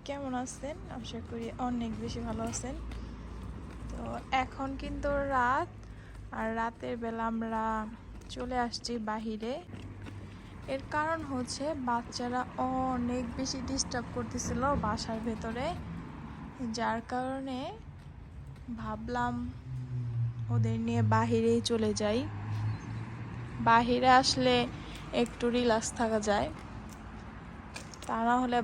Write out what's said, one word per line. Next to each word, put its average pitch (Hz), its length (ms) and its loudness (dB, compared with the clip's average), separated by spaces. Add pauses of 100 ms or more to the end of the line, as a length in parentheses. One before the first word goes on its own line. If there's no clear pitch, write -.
কেমন 277 260 -4 (100)
আছেন? 269 320 -6 (220)
আশা 226 220 -8 (100)
করি 233 180 -4 (200)
অনেক 233 240 0 (120)
বেশি 233 240 -4
ভালো 220 140 -2 (100)
আছেন। 262 240 -4 (1160)
তো 240 100 -6 (420)
এখন 269 260 -4 (120)
কিন্তু 285 280 -2 (260)
রাত, 254 340 4 (680)
আর 220 100 0 (120)
রাতের 233 440 -2
বেলা 226 280 -2
আমরা 226 320 0 (720)
চলে 247 300 -2
আসছি 233 280 -4 (160)
বাহিরে। 220 440 -2 (1200)
এর 269 80 -2 (120)
কারণ 311 260 4 (120)
হচ্ছে 254 340 -2 (240)
বাচ্চারা 240 520 0 (460)
অনেক 247 360 0 (140)
বেশি 262 220 -2 (100)
ডিস্টার্ব 262 360 0 (100)
করতেছিল 240 460 -2 (240)
বাসার 220 420 -2
ভেতরে, 233 400 -2 (1080)
যার 226 220 0 (120)
কারণে 262 460 -2 (1200)
ভাবলাম 233 520 0 (1200)
ওদের 226 240 6 (100)
নিয়ে 233 140 4 (140)
বাহিরেই 233 540 6
চলে 220 220 4 (100)
যাই। 214 180 4 (1500)
বাহিরে 240 400 8 (120)
আসলে 254 340 6 (680)
একটু 240 240 0 (100)
রিল্যাক্স 226 340 4 (100)
থাকা 220 300 4
যায়, 202 200 4 (1600)
তা 226 200 2
না 240 140 8
হলে 240 220 4